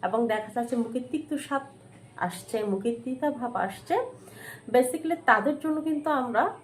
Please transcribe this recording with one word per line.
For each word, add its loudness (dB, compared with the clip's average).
এবং 2
দেখা 0
যাচ্ছে -2
মুখে 0
তিক্ত -4
স্বাদ -2
আসছে, -4
মুখে 0
তিতা 0
ভাব -4
আসছে, -2
basically 4
তাদের 6
জন্য 0
কিন্তু -2
আমরা 2